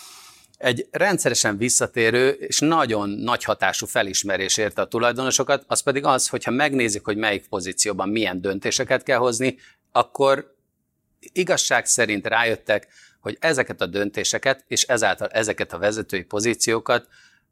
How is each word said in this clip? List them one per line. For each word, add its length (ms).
egy 340
rendszeresen 640
visszatérő 720
és 300
nagyon 500
nagy 360
hatású 420
felismerés 680
érte 260
a 60
tulajdonosokat, 800
az 140
pedig 240
az, 240
hogyha 220
megnézik, 540
hogy 120
melyik 320
pozícióban 600
milyen 320
döntéseket 640
kell 160
hozni, 400
akkor 600
igazság 680
szerint 400
rájöttek, 600
hogy 200
ezeket 400
a 60
döntéseket 800
és 140
ezáltal 460
ezeket 440
a 60
vezetői 440
pozíciókat 880